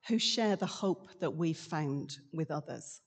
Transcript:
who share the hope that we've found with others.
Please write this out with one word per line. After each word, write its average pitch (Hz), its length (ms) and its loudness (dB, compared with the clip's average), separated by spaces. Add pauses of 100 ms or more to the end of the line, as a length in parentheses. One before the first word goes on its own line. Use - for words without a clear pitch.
who 226 100 4
share 220 380 4
the 190 80 0
hope - 560 -2
that 160 160 0
we've 160 220 2
found 143 580 -2 (160)
with 160 180 -2
others. 147 560 -6